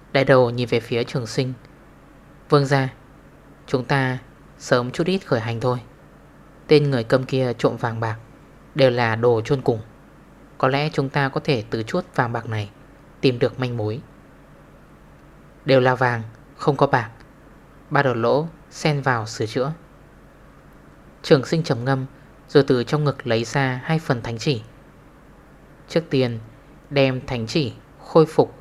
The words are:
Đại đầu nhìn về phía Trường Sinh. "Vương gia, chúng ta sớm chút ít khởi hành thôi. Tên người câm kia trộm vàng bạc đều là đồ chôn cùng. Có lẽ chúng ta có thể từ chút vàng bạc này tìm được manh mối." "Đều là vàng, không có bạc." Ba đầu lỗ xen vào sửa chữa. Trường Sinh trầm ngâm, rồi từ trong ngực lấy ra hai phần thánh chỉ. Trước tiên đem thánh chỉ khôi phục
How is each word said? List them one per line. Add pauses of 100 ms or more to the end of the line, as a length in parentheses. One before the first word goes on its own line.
(140)
Đại
đầu
nhìn
về
phía
Trường
Sinh. (960)
"Vương
gia, (800)
chúng
ta (420)
sớm
chút
ít
khởi
hành
thôi. (880)
Tên
người
câm
kia
trộm
vàng
bạc (580)
đều
là
đồ
chôn
cùng. (760)
Có
lẽ
chúng
ta
có
thể
từ
chút (100)
vàng
bạc
này (520)
tìm
được
manh
mối." (1600)
"Đều
là
vàng, (340)
không
có
bạc." (800)
Ba
đầu
lỗ (240)
xen
vào
sửa
chữa. (1500)
Trường
Sinh
trầm
ngâm, (440)
rồi
từ
trong
ngực
lấy
ra
hai
phần
thánh
chỉ. (1300)
Trước
tiên (500)
đem
thánh
chỉ (260)
khôi
phục